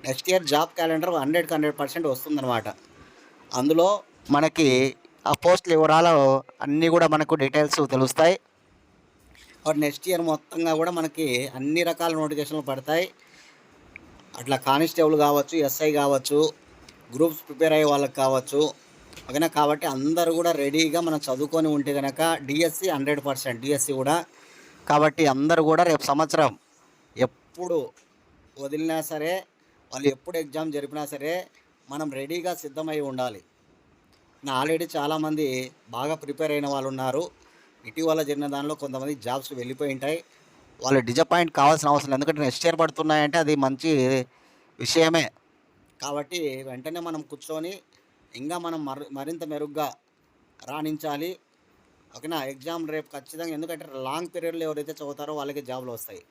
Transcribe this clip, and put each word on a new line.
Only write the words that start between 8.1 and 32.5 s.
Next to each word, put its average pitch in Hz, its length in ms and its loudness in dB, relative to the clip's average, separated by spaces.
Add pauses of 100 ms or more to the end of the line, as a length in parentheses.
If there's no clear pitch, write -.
కాబట్టి - 460 -4
నెక్స్ట్ 147 280 -2
ఇయర్ 170 120 0
మొత్తంగా 165 540 -2
కూడా 165 160 0
మనకి 151 560 -2
అన్ని 139 360 -2
రకాల 170 300 -2
నోటిఫికేషన్లు 151 480 -4
పడతాయి. 143 500 -2 (1300)
అట్లా 131 200 -2
కానిస్టేబుల్ 156 600 2
కావచ్చు, 147 400 2
ఎస్ఐ 151 340 0
కావచ్చు, 143 640 0 (600)
గ్రూప్స్ 156 320 0
ప్రిపేర్ 156 260 2
అయ్యే 156 120 4
వాళ్ళకి 143 280 2
కావచ్చు, 135 600 0 (560)
ఓకేనా. 147 180 0
కాబట్టి 151 400 2
అందరూ 160 460 0
కూడా 170 180 2
రెడీగా 151 480 0
మనం 160 180 -2
చదువుకొని 147 500 -2
ఉంటే 143 260 0
కనుక 143 480 0
డిఎస్సి 156 480 0
హండ్రెడ్ 139 360 -2
పర్సెంట్ 127 360 -4
డిఎస్సి 139 320 -2
కూడా. 143 320 0 (640)
కాబట్టి 151 360 4
అందరూ 147 380 2
కూడా 160 200 4
రేపు 160 200 2
సంవత్సరం 147 560 2 (580)
ఎప్పుడు 143 760 -4 (680)
వదిలినా 156 420 -4
సరే, 160 420 -4 (500)
వాళ్ళు 135 140 -2
ఎప్పుడు 165 300 -4
ఎగ్జామ్ 156 340 -6
జరిపినా 143 340 -8
సరే, 156 420 -6 (420)
మనం 147 220 -6
రెడీగా 160 440 -6